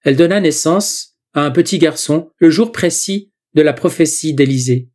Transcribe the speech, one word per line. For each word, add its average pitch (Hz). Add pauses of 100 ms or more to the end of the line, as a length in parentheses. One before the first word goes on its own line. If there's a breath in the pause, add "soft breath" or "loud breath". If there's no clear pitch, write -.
Elle 139
donna 170
naissance - (160)
à 143
un 147
petit 170
garçon 151
le 165
jour 226
précis 196 (200)
de 151
la 151
prophétie 160
d'Élisée. 127